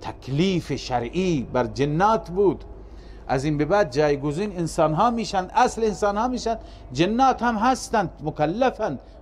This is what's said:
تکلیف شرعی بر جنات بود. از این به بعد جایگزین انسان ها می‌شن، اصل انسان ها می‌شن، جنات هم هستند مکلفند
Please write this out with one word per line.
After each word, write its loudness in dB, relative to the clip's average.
تکلیف -2
شرعی -2
بر 2
جنات 0
بود. 2
از 0
این 0
به 2
بعد 2
جایگزین 0
انسان 2
ها 4
می‌شن، -2
اصل 4
انسان 0
ها 0
می‌شن، -2
جنات 4
هم 2
هستند 0
مکلفند 0